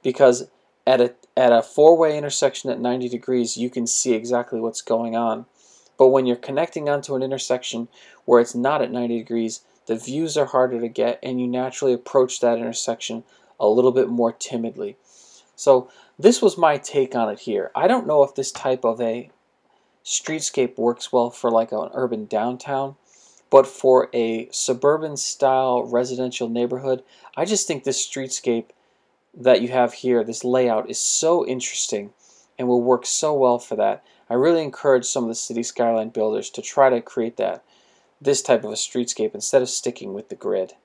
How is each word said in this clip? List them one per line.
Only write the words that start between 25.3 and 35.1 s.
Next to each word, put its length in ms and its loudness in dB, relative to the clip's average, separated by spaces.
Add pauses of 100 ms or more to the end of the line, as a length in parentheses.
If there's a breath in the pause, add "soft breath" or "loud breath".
residential 640 -4
neighborhood, 560 -4 (320 loud breath)
I 80 -4
just 240 -2
think 160 -6
this 240 -4
streetscape 600 -4 (640)
that 280 4
you 80 -4
have 220 2
here, 320 0
this 220 -8
layout, 440 0
is 100 -8
so 460 0
interesting 680 -6 (440 soft breath)
and 100 -4
will 140 4
work 240 2
so 280 -2
well 260 2
for 160 -10
that. 300 -2 (240 soft breath)
I 60 -2
really 280 2
encourage 420 2
some 200 -4